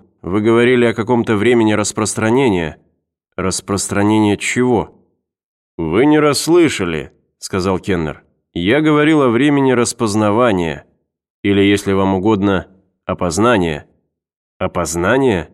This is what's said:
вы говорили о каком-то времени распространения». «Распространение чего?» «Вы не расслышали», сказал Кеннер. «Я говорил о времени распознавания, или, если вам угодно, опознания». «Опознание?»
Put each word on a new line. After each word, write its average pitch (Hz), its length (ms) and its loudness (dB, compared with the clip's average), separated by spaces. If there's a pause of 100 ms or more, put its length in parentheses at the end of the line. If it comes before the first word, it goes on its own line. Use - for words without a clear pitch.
(220)
вы 95 180 -2
говорили 120 460 2
о 113 80 0
каком-то 117 420 -2
времени 110 360 2
распространения». 107 1080 -2 (580)
«Распространение 101 1000 -2
чего?» 120 600 -2 (800)
«Вы 87 300 0
не 151 120 4
расслышали», 143 920 0 (260)
сказал 95 400 -4
Кеннер. 82 460 -4 (300)
«Я 110 260 0
говорил 151 400 2
о 135 80 2
времени 135 440 2
распознавания, 107 1120 0 (560)
или, 101 180 2
если 98 320 2
вам 95 220 0
угодно, 98 540 0 (360)
опознания». 90 840 -2 (720)
«Опознание?» 90 960 -2